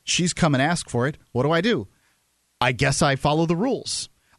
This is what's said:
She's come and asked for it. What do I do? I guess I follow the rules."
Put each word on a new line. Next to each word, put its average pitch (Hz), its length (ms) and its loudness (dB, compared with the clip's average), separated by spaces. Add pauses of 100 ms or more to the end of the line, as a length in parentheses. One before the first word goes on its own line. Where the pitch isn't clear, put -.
She's - 300 -2
come 151 240 2
and 127 60 2
asked - 280 -2
for 123 160 -2
it. 151 120 -6 (120)
What 123 140 -2
do 147 80 2
I 165 80 2
do? 175 260 -2 (720)
I 127 120 4
guess 139 280 0
I 143 140 4
follow 156 320 0
the 170 80 0
rules." 208 540 -4 (300)